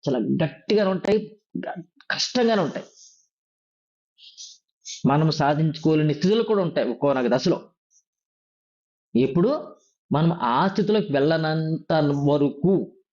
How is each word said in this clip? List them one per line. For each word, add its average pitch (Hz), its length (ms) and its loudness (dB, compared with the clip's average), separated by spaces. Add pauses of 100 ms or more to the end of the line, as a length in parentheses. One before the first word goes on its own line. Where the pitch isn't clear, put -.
చాలా 131 160 -2 (220)
గట్టిగానే 196 540 0
ఉంటాయి, 196 220 0 (460)
గ-, - 160 -10 (340)
కష్టంగానే 226 540 0
ఉంటాయి, - 180 -8 (2250)
మనం 156 160 2 (120)
సాధించుకోలేని 151 800 0
స్థితిలో 214 320 2
కూడా 202 160 2
ఉంటాయి 135 260 -2
ఒక్కొక్క 131 420 0
దశలో. 151 240 0 (1600)
ఎప్పుడు 151 360 2 (600)
మనం 160 200 2 (220)
ఆ 127 40 2 (140)
స్థితిలోకి 208 460 0
వెళ్ళనంత 160 760 0 (360)
వరకు. 147 460 2 (380)